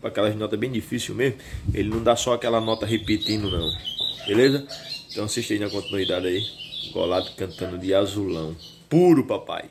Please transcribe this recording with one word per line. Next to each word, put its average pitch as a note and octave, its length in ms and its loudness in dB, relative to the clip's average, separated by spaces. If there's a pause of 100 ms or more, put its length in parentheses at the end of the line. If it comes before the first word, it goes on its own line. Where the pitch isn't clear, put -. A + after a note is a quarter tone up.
aquelas G#2+ 320 0
notas G#2+ 240 -2
bem B2+ 140 -2
difíceis A2+ 420 -4
mesmo. B2 220 2 (380)
Ele G#2 160 0
não A2+ 120 -2
dá A#2 140 6
só B2 160 0
aquela A#2 260 2
nota A2 280 0
repetindo, G#2+ 640 0
não. E2 200 -2 (560)
Beleza? C3+ 400 4 (460)
Então, G#2 140 -4
assiste A2 260 -2
aí G#2+ 60 0
na G#2 100 -2
continuidade F#2 580 -2
aí. F#2 160 0 (480)
Golado F2+ 460 0
cantando F2+ 400 -6
de F#2 180 0
azulão. F#2+ 640 0 (320)
Puro, E3 380 8
papai. E2+ 440 -4